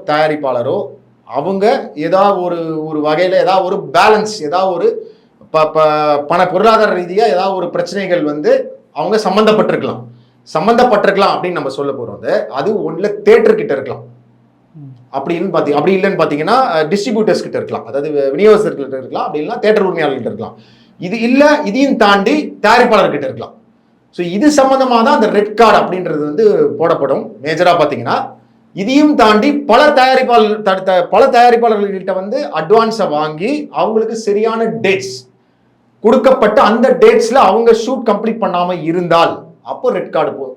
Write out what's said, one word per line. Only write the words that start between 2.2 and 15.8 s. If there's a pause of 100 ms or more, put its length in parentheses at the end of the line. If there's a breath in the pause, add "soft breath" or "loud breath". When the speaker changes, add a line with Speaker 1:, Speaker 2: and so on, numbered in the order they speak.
Speaker 1:
ஒரு,
ஒரு
வகையில
ஏதாவது
ஒரு
பேலன்ஸ், (100)
ஏதாவது
ஒரு (640 loud breath)
ப-,
ப-,
பண
பொருளாதார
ரீதியா
ஏதாவது
ஒரு
பிரச்சனைகள்
வந்து (420)
அவங்க
சம்பந்தப்பட்டிருக்கலாம். (500 soft breath)
சம்பந்தப்பட்டிருக்கலாம்
அப்படின்னு
நம்ம
சொல்ல
போறோம்.
அது,
அது
ஒண்ணுல
தியேட்டர்
கிட்ட
இருக்கலாம். (760)
Speaker 2:
ம். (160)
Speaker 1:
அப்படின்னு
பாத்தி-,
அப்படி